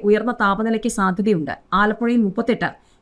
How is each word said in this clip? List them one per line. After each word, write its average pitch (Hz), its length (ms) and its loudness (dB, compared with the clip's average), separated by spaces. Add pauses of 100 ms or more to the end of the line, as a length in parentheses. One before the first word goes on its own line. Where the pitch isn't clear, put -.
ഉയർന്ന 208 280 2
താപനിലയ്ക്ക് 220 560 0
സാധ്യതയുണ്ട്. 190 720 0 (140)
ആലപ്പുഴയിൽ 214 440 0
മുപ്പത്തെട്ട്, 196 560 0 (300)